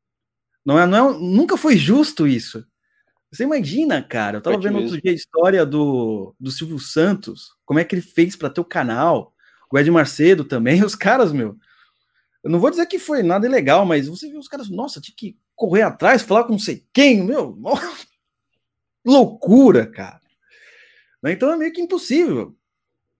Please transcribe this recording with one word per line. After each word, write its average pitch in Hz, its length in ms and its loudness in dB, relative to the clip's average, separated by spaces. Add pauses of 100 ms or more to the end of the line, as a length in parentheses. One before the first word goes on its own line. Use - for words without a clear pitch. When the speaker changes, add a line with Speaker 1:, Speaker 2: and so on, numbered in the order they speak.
(640)
Speaker 1:
Não 143 140 2
é, 175 80 4
não 233 240 2
é, 190 80 -6
nunca 196 360 0
foi 285 220 2
justo 170 500 2
isso. 117 380 -4 (640)
Você 170 120 -6
imagina, 262 580 -2
cara, 104 360 -6
eu 107 40 -10
tava - 140 -2
Speaker 2:
Foi 139 80 -6
Speaker 1:
vendo 208 120 -2
Speaker 2:
mesmo. 113 120 -4
Speaker 1:
outro 151 140 -8
dia 185 100 -2
a 175 40 0
história 170 500 0
do, 123 720 -2
do 131 120 -10
Silvio 160 280 -10
Santos, 180 720 -4 (160)
como 151 140 0
é 175 40 0
que 165 100 -6
ele 180 80 -4
fez 170 340 0
pra 147 140 -10
ter - 120 -6
o 165 40 -8
canal, 135 680 -2 (360)
o 131 80 0
Ed 147 140 2
Macedo 160 540 2
também, 131 360 0
<laughs> 208 40 4
os 202 100 -6
caras, 220 380 0
meu, 113 240 -6 (840)
eu 139 80 -8
não 170 100 0
vou 233 100 4
dizer 339 160 -2
que 359 120 -8
foi 285 260 -4
nada 185 220 0
ilegal, 196 400 2
mas 147 220 0
você 185 220 -14
viu 294 100 -16
os 269 80 -20
caras, 269 220 -14
nossa, 196 320 -12
tinha - 160 -20
que - 200 -16 (160)
correr 202 280 0
atrás, 208 400 2
falar 233 240 0
com 233 80 -2
não 202 60 -2
sei - 340 -8
quem, 254 300 4
meu, 185 360 -6 (720)
<laughs> - 720 -20
loucura, 233 840 6
cara. - 360 -18 (1000)
Né? 151 120 -4
Então 247 180 0
é 339 60 -4
meio 320 160 -4
que 349 80 -8
impossível, 330 720 -2 (640)